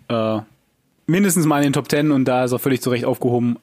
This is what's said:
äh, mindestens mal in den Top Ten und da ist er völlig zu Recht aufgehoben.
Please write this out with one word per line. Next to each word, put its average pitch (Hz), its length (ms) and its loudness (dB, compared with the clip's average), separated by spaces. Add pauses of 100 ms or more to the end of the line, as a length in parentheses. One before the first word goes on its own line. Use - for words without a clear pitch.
äh, 110 300 -2 (680)
mindestens 175 400 2
mal 147 120 2
in 143 60 2
den 143 80 2
Top 135 160 -4
Ten 151 240 2
und 131 140 2
da 127 180 2
ist 123 80 -2
er 123 80 -2
völlig 131 200 0
zu 131 100 -4
Recht 123 140 -2
aufgehoben. 120 580 0